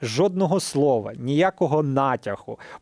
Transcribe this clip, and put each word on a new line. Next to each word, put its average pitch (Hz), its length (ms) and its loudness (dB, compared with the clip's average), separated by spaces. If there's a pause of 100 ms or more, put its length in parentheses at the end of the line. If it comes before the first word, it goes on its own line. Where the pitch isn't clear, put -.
жодного 180 580 0
слова, 127 560 0
ніякого 151 640 2
натяку 131 760 -2 (240)